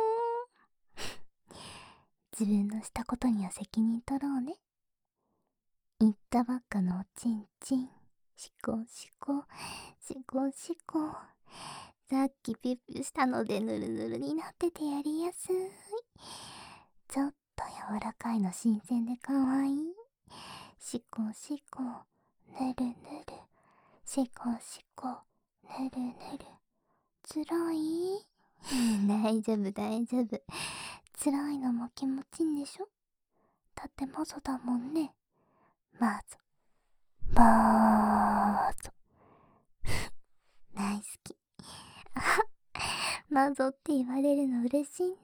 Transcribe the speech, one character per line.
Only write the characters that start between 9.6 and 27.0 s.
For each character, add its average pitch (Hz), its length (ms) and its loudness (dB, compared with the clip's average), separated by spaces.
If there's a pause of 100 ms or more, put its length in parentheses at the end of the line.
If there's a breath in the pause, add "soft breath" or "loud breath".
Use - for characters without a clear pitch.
し - 260 -10
こ 269 260 0
し - 240 -8 (100)
こ。 311 300 -2 (920 loud breath)
さ 269 160 4
っ 269 80 -4 (100)
き 226 140 -4
ピ 247 140 -2
ュ 254 40 -2
ッ - 100 -8
ピ - 140 -10
ュ 269 40 -6
し - 100 -10
た 285 120 2
の 240 200 0
で 208 160 -2
ヌ 220 180 -2
ル 208 80 -4
ヌ 226 220 -6
ル 226 80 -6
に 285 180 -4
な 320 140 -6
っ - 60 -20
て 349 160 -2
て - 140 -8
や 285 160 -2
り 302 200 -2
や 349 100 -2
す - 220 -6
い。 - 20 2 (1500 loud breath)
ち - 140 -2
ょ 277 60 2
っ - 80 -8 (200)
と - 80 -8 (300)
柔 214 60 -2
ら 220 140 -4
か 233 200 -4
い 226 80 2
の 190 100 2
新 214 300 2
鮮 240 240 0
で 247 120 -4
可 - 160 -4
愛 269 400 4
い。 320 220 -4 (840 loud breath)
し - 320 -8
こ 220 220 -4
し - 400 -8
こ。 - 100 -8 (800)
ぬ 262 140 -2
る 254 120 -2
ぬ 240 80 -4 (320)
る。 - 80 -16 (680 soft breath)
し - 280 -4
こ - 180 -8 (100)
し - 240 -18 (120)
こ。 247 260 -8 (580)
ぬ 262 100 -2
る - 80 -10
ぬ 247 400 -8
る。 - 80 -20 (800)